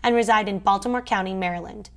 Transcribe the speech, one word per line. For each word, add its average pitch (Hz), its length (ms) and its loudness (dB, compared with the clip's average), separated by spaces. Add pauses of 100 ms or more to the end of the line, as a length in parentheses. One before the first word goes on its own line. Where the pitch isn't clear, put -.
and 233 140 4
reside 220 320 4
in 196 100 -4
Baltimore 202 420 0
County, 190 320 -2
Maryland. 180 640 -6